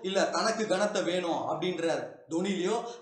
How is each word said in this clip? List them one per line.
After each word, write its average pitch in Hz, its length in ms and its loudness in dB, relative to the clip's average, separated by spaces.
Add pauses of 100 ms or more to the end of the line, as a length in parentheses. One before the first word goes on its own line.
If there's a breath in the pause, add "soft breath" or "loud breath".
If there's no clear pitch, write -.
இல்ல, 190 220 2
தனக்கு 214 440 0
கனத்தை 190 360 2
வேணும் 170 460 0
அப்படின்ற 165 720 -2 (100)
தொனிலையோ 185 540 0 (180 loud breath)